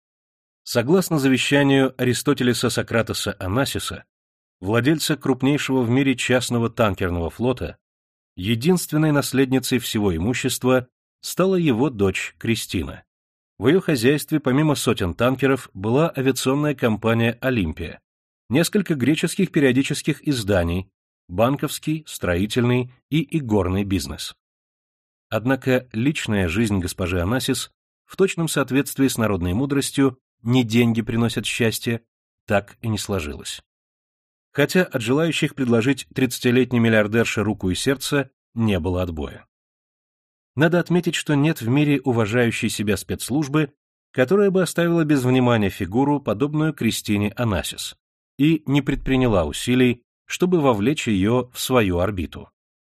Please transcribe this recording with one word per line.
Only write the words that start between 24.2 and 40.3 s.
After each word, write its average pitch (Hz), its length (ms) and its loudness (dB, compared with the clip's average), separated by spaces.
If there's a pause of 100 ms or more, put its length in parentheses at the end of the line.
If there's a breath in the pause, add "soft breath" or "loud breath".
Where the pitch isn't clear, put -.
Однако 127 640 0
личная 110 560 0
жизнь 101 300 0
госпожи 87 420 -4
Анасис 123 500 -2 (340)
в - 120 -20
точном 175 320 0
соответствии 135 600 0
с - 80 -2
народной 92 380 0
мудростью 135 640 0 (240)
«не 123 200 2
деньги 113 400 2
приносят 113 440 -2
счастье» 117 560 -2 (440)
так 101 360 -2
и 113 60 -6
не 107 100 -2
сложилась. - 640 -8 (920)
Хотя 147 320 2
от 131 180 -4
желающих 147 520 0
предложить 123 600 2
тридцатилетней 123 640 2
миллиардерше 113 640 2
руку 98 280 -2
и 90 40 0
сердце 135 560 -2 (240)
не 110 240 0
было 90 240 -2
отбоя. 80 440 -8 (1080)